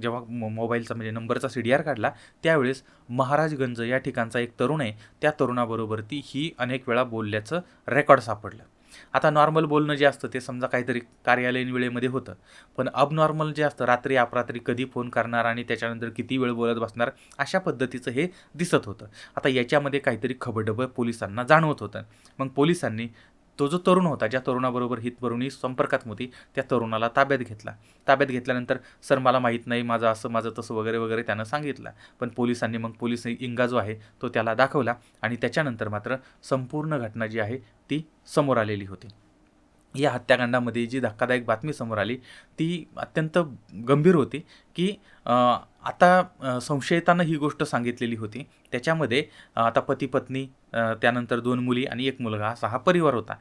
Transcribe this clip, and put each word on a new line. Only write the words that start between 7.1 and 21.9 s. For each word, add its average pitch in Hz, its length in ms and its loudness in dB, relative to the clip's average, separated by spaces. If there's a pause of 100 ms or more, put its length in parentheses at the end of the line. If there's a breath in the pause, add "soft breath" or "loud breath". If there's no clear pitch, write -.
रेकॉर्ड 135 340 8
सापडलं. 107 420 -8 (500 loud breath)
आता 135 160 4
नॉर्मल 156 360 6
बोलणं 151 280 4
जे 143 120 4
असतं 135 280 2
ते 127 80 -6
समजा 123 260 -6
काहीतरी 123 320 -2
कार्यालयीन 123 720 -2
वेळेमध्ये 123 380 -2
होतं, 127 240 -6 (440 loud breath)
पण 131 160 -2
अबनॉर्मल 151 600 2
जे 151 100 -2
असतं, 143 220 -2
रात्री 123 300 2
अपरात्री 120 500 0
कधी 127 200 -2
फोन 123 240 -6
करणार 117 360 0
आणि 117 180 -2
त्याच्यानंतर 117 460 -4
किती 120 280 -6
वेळ 123 140 0
बोलत 117 280 0
बसणार, 117 320 -2 (260 loud breath)
अशा 143 220 0
पद्धतीचं 131 520 -4
हे 139 160 0 (280 loud breath)
दिसत 151 300 -6
होतं. 104 200 -14 (300 loud breath)
आता - 140 -2
याच्यामध्ये 135 500 0
काहीतरी 123 420 -4
खबडबड 110 440 -4
पोलिसांना 117 580 -4
जाणवत 156 360 6
होतं. 104 220 -10 (380 soft breath)